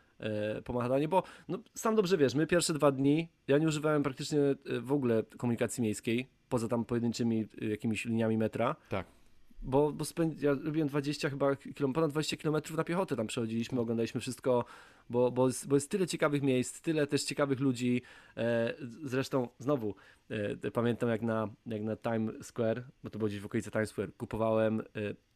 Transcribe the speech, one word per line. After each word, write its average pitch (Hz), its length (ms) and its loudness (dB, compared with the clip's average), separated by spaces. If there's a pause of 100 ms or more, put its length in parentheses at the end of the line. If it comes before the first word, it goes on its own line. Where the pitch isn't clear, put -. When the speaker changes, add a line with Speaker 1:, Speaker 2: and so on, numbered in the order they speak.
(200)
Speaker 1:
e, 107 420 -4
po - 120 -8
Manhattanie, 123 340 0
bo, 175 160 2 (240)
no, 175 100 -4 (180)
sam 220 200 0
dobrze 190 220 4
wiesz, 127 180 4
my 156 120 2
pierwsze 170 260 2
dwa 147 180 4
dni, 143 380 2 (180)
ja 135 100 6
nie 160 100 2
używałem 151 360 2
praktycznie, 147 360 -2
e, 139 160 4 (260)
w 120 100 -4
ogóle 120 320 4 (140)
komunikacji 120 460 0
miejskiej, 113 460 -2 (200)
poza 117 180 0
tam 117 180 0
pojedynczymi, 117 640 0 (140)
e, - 40 -4
jakimiś 107 400 -2
liniami 113 320 2
metra. 110 380 0 (140)
Speaker 2:
Tak. 95 160 -4 (580)
Speaker 1:
Bo, 143 280 2
bo 156 140 -8
spęd-, 160 360 -2
ja 143 120 2 (100)
robiłem 156 240 0
dwadzieścia 143 420 -2
chyba 139 260 0
kilom-, 135 380 -2
ponad 160 180 2
dwadzieścia 151 260 -2
kilometrów 156 400 -2
na 160 60 4
piechotę 170 320 -2
tam 110 120 0
przechodziliśmy, 113 480 -2
Speaker 2:
Tak. 123 60 2
Speaker 1:
oglądaliśmy 117 400 0
wszystko, 123 440 0 (440)
bo, 123 220 4
bo 127 160 4
jest, - 200 -4
bo 139 80 4
jest 143 160 0
tyle 190 160 0
ciekawych 151 360 0
miejsc, 127 380 0
tyle 156 260 0
też 143 160 0
ciekawych 139 360 0
ludzi. 123 420 2 (360)
E, 117 440 0
z-, 113 280 -10
zresztą 131 380 0 (120)
znowu, 117 360 -2 (680)
e, 113 80 -4
pamiętam 120 380 0
jak 110 120 0
na, 110 260 0 (180)
jak 110 160 -6
na 110 140 -4
Times 113 400 -2 (120)
Square, 113 360 -2 (200)
bo 110 60 -10
to 107 100 -10
było 107 100 0
gdzieś 101 100 -6
w 98 60 -10
okolicy 107 260 -4
Times 110 180 0
Square, 98 280 -6
kupowałem, 110 640 0 (540)